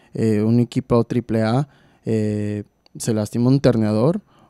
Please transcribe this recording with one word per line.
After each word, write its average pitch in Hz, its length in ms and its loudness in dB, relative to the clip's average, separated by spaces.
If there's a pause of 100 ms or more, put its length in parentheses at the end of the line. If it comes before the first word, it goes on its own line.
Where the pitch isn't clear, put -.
(160)
Eh, 110 260 0
un 117 180 2
equipo 120 440 0
triple 113 400 -2
A, 123 240 0 (380)
eh, 104 580 -4 (340)
se 123 160 -4
lastima 113 360 -2
un 139 100 4
terneador, 117 600 0 (280)